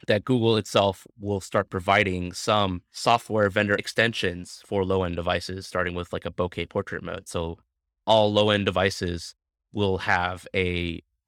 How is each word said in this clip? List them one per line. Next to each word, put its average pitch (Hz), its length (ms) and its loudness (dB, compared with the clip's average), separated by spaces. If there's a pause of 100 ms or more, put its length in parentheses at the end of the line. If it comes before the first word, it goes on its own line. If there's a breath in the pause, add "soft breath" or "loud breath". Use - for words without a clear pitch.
that 107 180 0
Google 113 320 2
itself 101 480 2 (140)
will 101 220 -4
start - 280 -2
providing 92 640 2
some 98 480 0 (100)
software 107 580 2
vendor 104 260 0
extensions 98 920 -2
for 98 180 -2
low-end 92 340 0
devices, 90 500 -4
starting 87 260 -4
with, 87 180 -8
like, 87 140 -6
a 85 60 -8
bokeh 87 380 -4
portrait 87 340 -6
mode. 87 240 -10
So 85 320 -6 (480)
all 107 260 6
low-end 104 320 4
devices 92 680 -2 (360)
will 98 280 0
have 92 560 0
a 87 460 -2 (260)